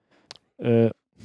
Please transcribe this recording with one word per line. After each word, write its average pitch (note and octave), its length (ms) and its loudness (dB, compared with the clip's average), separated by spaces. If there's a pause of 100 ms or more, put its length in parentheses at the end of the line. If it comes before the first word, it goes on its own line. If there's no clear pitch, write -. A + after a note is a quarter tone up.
(580)
Äh, A#2 320 0 (360)